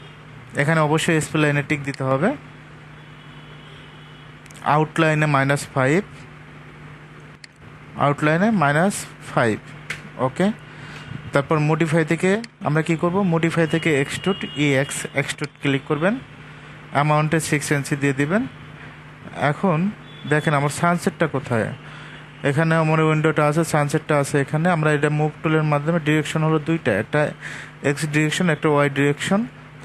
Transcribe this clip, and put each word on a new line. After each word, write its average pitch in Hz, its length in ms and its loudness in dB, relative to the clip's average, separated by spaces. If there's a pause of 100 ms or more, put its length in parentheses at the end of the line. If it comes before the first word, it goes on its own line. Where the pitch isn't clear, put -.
(640)
এখানে 160 260 4
অবশ্যই 160 320 2
এসপি 151 220 -2
লাইনে 143 280 2
টিক 147 180 0
দিতে 135 220 -6
হবে, 139 180 2 (2500)
আউটলাইনে 156 600 2
মাইনাস 139 280 2 (120)
ফাইভ, 143 260 4 (2000)
আউটলাইনে 151 440 4 (140)
মাইনাস 156 320 4 (360)
ফাইভ। 113 280 2 (680)
ওকে, 170 200 0 (840)
তারপর 143 240 2 (120)
মডিফাই 160 440 2
থেকে 180 180 2 (380)
আমরা 156 200 2
কি 165 140 2
করব? 175 140 0 (160)
মডিফাই 165 420 2
থেকে 165 160 0 (120)
এক্সট্রুড, - 380 -2 (240)
ইএক্স 139 340 2 (220)
এক্সট্রুড 143 320 -8 (100)
ক্লিক 139 280 0
করবেন, 160 240 2 (800)
অ্যামাউন্টে 151 440 2 (100)
সিক্স 147 180 0 (100)
ইঞ্চি 139 260 -2
দিয়ে 143 180 2
দিবেন। 175 220 2 (1080)
এখন 156 280 0 (540)
দেখেন 151 280 2
আমার 143 200 2
সানসেটটা 175 540 2
কোথায়, 120 340 0 (840)
এখানে 160 220 2 (100)
আমার 156 160 2 (100)
উইন্ডোটা 156 420 2
আছে, 160 120 2 (120)
সানসেটটা 147 480 0
আছে 139 220 -2
এখানে। 156 220 0 (100)
আমরা 151 200 0
এটা 151 220 2
মুভ 151 140 0 (100)
টুলের 156 300 2
মাধ্যমে, 151 340 0
ডিরেকশন 156 400 2
হলো 160 120 4 (100)
দুইটা, 160 220 0 (120)
একটা 147 180 0 (680)
এক্স 143 140 -2 (120)
ডিরেকশন, 151 400 2
একটা 156 200 0
ওয়াই 143 220 4
ডিরেকশন। 147 460 2 (380)
তো - 40 -2